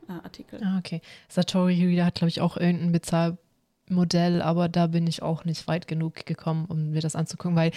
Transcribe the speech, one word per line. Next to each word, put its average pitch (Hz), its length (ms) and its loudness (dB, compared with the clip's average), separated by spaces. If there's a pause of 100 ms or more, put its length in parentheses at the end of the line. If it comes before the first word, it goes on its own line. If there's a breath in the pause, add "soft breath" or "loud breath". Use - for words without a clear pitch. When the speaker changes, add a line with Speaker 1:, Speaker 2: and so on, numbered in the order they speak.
Speaker 1:
äh, 185 60 -10 (100)
Artikel. - 400 -18
Speaker 2:
Ah, 190 160 0
okay. 170 220 -8 (260 loud breath)
Satori 180 580 2
Reader 175 220 4
hat, - 80 0
glaub 170 140 0
ich, - 120 -4
auch 170 160 0
irgendein 175 340 2
Bezahlmodell, 170 1500 0
aber 170 280 2
da 170 180 2
bin 170 180 0
ich 165 160 -2
auch 156 240 -4
nicht 160 220 -4
weit 165 200 -4
genug 160 380 -4
gekommen, 160 420 -4
um 156 220 -4
mir 156 120 0
das 160 140 -4
anzugucken, 170 400 -2
weil, 165 200 4